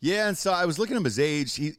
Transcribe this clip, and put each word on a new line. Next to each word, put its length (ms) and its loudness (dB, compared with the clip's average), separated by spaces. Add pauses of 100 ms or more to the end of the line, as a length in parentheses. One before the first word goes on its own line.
Yeah, 260 0
and 100 -2
so 160 0
I 120 2
was 120 0
looking 200 -2
up 60 0
his 160 0
age. 360 0
He, 240 -4